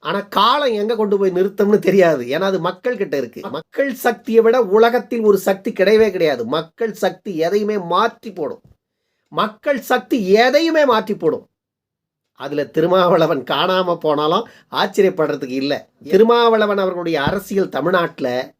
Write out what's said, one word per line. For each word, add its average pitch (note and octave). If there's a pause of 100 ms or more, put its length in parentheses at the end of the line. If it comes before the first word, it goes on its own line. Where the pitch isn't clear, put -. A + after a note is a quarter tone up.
ஆனா E3 (100)
காலம் B3
எங்க G#3+
கொண்டு G#3
போய் F#3+
நிறுத்தம்னு G3+
தெரியாது. E3+
ஏன்னா D3+
அது F#3+
மக்கள் F3+
கிட்ட F#3
இருக்கு. B2 (100)
மக்கள் A#3+
சக்தியை A3+
விட A3+ (120)
உலகத்தில் A#3
ஒரு G3+
சக்தி G3
கிடையவே G#3+
கிடையாது. D#3
மக்கள் D#3+
சக்தி -
எதையுமே G3+
மாற்றி G#3
போடும். F3 (720)
மக்கள் G#3+
சக்தி B3+ (180)
எதையுமே D4+
மாற்றி A3
போடும். D3 (960)
அதுல C#3+
திருமாவளவன் E3+
காணாம F3
போனாலும் D#3 (280)
ஆச்சரியப்படுறதுக்கு D3
இல்ல. C#3 (300)
திருமாவளவன் G#3+
அவர்களுடைய F3
அரசியல் F#3+
தமிழ்நாட்டுல D#3+ (320)